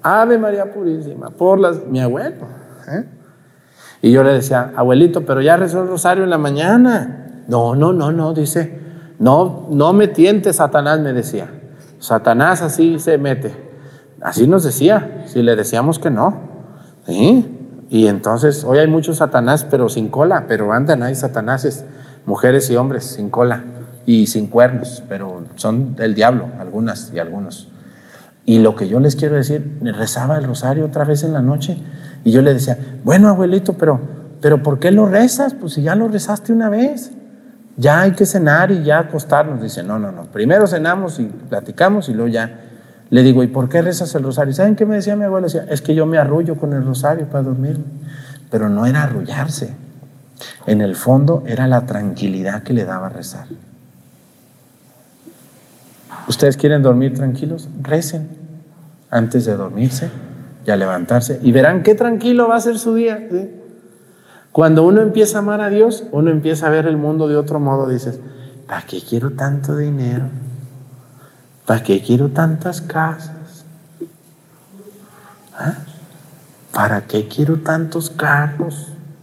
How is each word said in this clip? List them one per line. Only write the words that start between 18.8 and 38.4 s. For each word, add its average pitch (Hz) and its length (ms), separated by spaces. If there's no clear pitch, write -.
muchos 160 300
Satanás, 143 520
pero 127 200
sin 107 200
cola, 156 380
pero 107 260
andan 135 300
ahí 131 120
Satanáses, 131 680
mujeres 127 440
y 120 60
hombres 127 280
sin 104 260
cola 120 340
y 110 220
sin 104 200
cuernos, 120 640
pero 95 340
son 120 400
del 110 200
diablo, 110 320
algunas 98 540
y 85 60
algunos. 87 500
Y 113 140
lo 110 160
que 98 120
yo 113 120
les 139 160
quiero 151 200
decir, 147 460
rezaba 120 560
el 139 60
rosario 135 420
otra 151 180
vez 147 200
en 160 100
la 139 80
noche, 143 360
y 110 80
yo 131 100
le 143 120
decía, 127 240
"Bueno, 190 260
abuelito, 190 440
pero, 151 260
pero 147 200
¿por 143 180
qué 175 120
lo 208 160
rezas? 247 460
Pues 165 200
si 147 100
ya 165 120
lo 226 120
rezaste 208 460
una 226 160
vez". 247 420
"Ya 147 220
hay 196 100
que 190 140
cenar 180 460